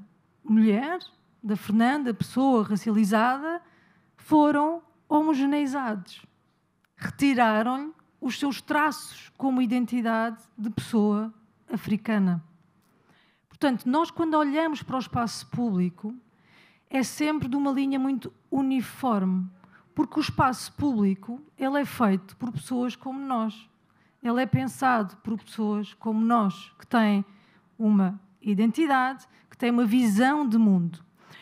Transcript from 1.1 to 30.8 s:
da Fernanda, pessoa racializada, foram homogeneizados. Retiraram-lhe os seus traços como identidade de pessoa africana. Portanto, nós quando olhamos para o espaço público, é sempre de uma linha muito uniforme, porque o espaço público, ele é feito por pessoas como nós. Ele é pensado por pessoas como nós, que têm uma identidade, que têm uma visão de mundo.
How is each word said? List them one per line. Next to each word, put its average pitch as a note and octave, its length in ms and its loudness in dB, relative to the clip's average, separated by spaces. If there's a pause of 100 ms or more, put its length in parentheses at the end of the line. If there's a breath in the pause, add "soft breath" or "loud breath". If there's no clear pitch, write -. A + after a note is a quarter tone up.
da G#3+ 140 -4
Fernanda, A#3+ 560 0
pessoa B3+ 500 0
racializada, A3+ 1000 0 (560 soft breath)
foram D4+ 640 4 (260)
homogeneizados. C#4 1160 0 (680)
Retiraram-lhe B3 1000 0 (300)
os C4 160 -6
seus C#4 220 -4
traços - 760 -4
como C4 240 0
identidade A3+ 800 -2 (160)
de A3 140 -6
pessoa G#3+ 640 0 (360)
africana. F#3+ 720 0 (1080 soft breath)
Portanto, C4 380 -2
nós D#4 260 0
quando D#4+ 220 -2
olhamos D4+ 480 0
para G#3+ 140 -8
o C4 40 -2
espaço - 480 -6
público, G#3+ 640 -2 (760 soft breath)
é C4+ 140 -2
sempre D4+ 460 -4
de B3+ 80 -2
uma C#4 160 0
linha C4+ 260 0
muito C4 340 -4 (180)
uniforme, A3 1000 0 (460 soft breath)
porque - 260 -2
o - 20 0
espaço - 520 -2
público, A#3 680 -2 (160)
ele C4+ 220 0
é C#4 40 0
feito G3 520 -2
por A#3+ 160 -8
pessoas B3 420 -4
como C4+ 240 -12
nós. A#3 500 -6 (540 soft breath)
Ele A#3+ 180 0
é C4 60 -2
pensado B3+ 720 -2
por A3 200 -6
pessoas G#3 580 -6
como A3 300 -2
nós, A3+ 540 0
que - 80 -20
têm G#3 380 2 (520 soft breath)
uma G3+ 440 2 (200)
identidade, B3+ 840 0 (240 soft breath)
que - 60 -20
têm A#3+ 140 0
uma A#3+ 140 2
visão B3 640 2
de A3+ 120 2
mundo. F#3 460 2 (380 loud breath)